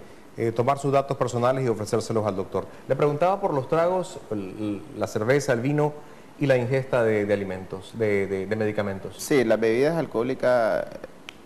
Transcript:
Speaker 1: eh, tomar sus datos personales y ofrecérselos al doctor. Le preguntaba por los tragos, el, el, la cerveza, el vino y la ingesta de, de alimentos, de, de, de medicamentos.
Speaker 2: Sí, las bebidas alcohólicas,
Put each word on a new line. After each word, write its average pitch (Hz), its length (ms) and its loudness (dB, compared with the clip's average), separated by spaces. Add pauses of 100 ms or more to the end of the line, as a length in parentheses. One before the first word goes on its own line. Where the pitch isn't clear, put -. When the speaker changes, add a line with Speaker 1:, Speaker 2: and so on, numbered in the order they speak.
(360)
Speaker 1:
eh, 113 160 0
tomar 131 260 2
sus 139 140 0
datos 139 240 2
personales 123 480 2
y 123 40 2
ofrecérselos 107 580 0
al 95 100 0
doctor. 92 300 -4 (200)
Le 131 100 0
preguntaba 151 440 2
por 185 140 0
los 135 140 -2
tragos, 175 500 0 (120)
el, 107 80 -4
el, 101 440 -6 (160)
la 107 80 0
cerveza, 127 480 2
el 117 60 0
vino 147 340 0 (440)
y 143 80 0
la 131 120 6
ingesta 131 440 0
de, 107 220 4
de 104 80 0
alimentos, 95 600 -4
de, 104 320 2
de, 95 200 -4
de 107 100 -4
medicamentos. 104 600 -4
Speaker 2:
Sí, 143 260 2
las 113 160 4
bebidas 120 380 2
alcohólicas, 120 880 0 (600)